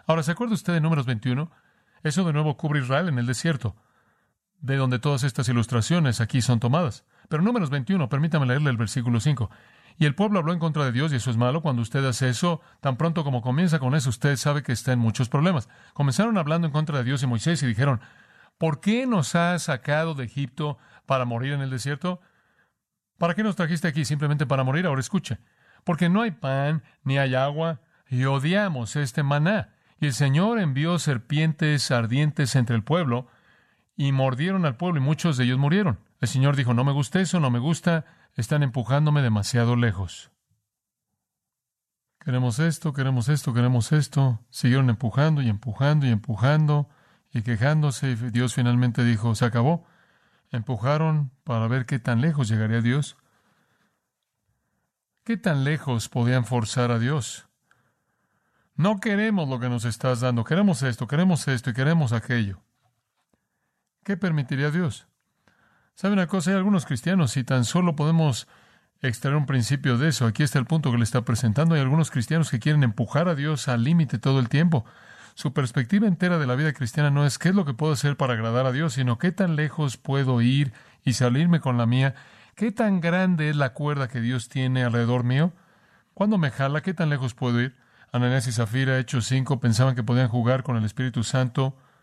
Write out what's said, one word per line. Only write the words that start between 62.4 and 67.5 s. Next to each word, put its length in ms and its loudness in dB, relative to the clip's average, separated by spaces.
¿Qué 120 -4
permitiría 540 -2
Dios? 360 -4
¿Sabe 200 0
una 120 2
cosa? 240 -2
Hay 60 2
algunos 300 2
cristianos, 440 0
si 140 -2
tan 200 2